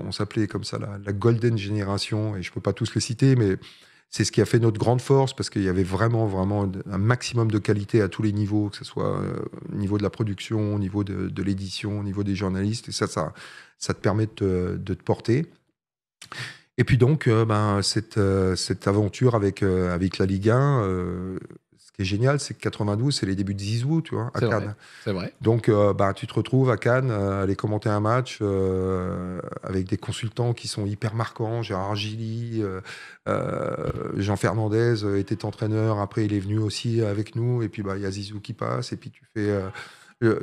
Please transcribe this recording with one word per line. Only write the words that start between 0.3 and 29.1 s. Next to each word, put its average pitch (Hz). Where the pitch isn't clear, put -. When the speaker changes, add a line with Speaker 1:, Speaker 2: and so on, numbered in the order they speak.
Speaker 1:
comme 98
ça -
la, 101
la 101
Golden 113
Generation, 101
et 90
je -
peux 95
pas 101
tous -
les -
citer, 131
mais 98
c'est -
ce -
qui -
a 101
fait 120
notre 110
grande 123
force, 135
parce -
qu'il 101
y 95
avait 92
vraiment, 110
vraiment 98
un 98
maximum 113
de 107
qualité 104
à 98
tous 110
les 104
niveaux, 104
que -
ce -
soit, 101
euh, 98
au -
niveau 101
de 104
la 95
production, 107
au 104
niveau 101
de, 95
de 95
l'édition, 98
au 101
niveau 101
des 98
journalistes, 98
et 107
ça, 104
ça, -
ça -
te -
permet 107
de 107
te, 92
de 95
te -
porter. 127
Et 127
puis 131
donc, 127
euh, 113
ben, 104
cette, -
euh, 95
cette -
aventure 104
avec, 98
euh, 92
avec 87
la 95
Ligue 98
un, 131
euh, 92
ce -
qui 101
est -
génial, 120
c'est -
que -
quatre-vingt-douze, 110
c'est -
les 95
débuts 98
de 98
Zizou, 117
tu -
vois, 113
à -
Speaker 2:
C'est 120
vrai, 110
Speaker 1:
Cannes. 104
Speaker 2:
c'est 107
vrai. 92
Speaker 1:
Donc, 113
euh, 101
bah, 98
tu -
te -
retrouves 127
à 113
Cannes, 127
euh, 98
aller 95
commenter 107
un 104
match, 120
euh, 92